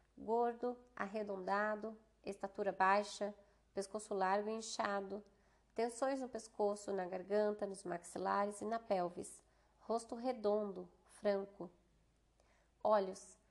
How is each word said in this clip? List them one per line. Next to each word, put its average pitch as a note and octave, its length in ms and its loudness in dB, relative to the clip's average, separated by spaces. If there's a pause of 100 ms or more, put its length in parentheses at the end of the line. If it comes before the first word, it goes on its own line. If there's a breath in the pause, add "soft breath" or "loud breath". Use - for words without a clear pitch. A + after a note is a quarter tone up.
(180 soft breath)
gordo, A#3 600 0 (180)
arredondado, G#3 1040 -2 (260)
estatura G3 480 -4
baixa, G3+ 600 4 (400 loud breath)
pescoço G#3 400 -6
largo G3 360 2
e A3 40 -2
inchado, G#3 680 -4 (500 soft breath)
tensões C4 460 0
no B3+ 80 -6
pescoço, G#3 640 -4
na F#3+ 140 0
garganta, G3+ 600 0
nos F#3+ 180 -8
maxilares G3 800 -2
e G#3 40 -6
na A3+ 120 -2
pelvis. F#3 640 -2 (380 soft breath)
Rosto A3+ 360 -4
redondo, G#3 720 0 (340)
franco. G3 480 0 (1120 soft breath)
Olhos, G3 540 4 (140)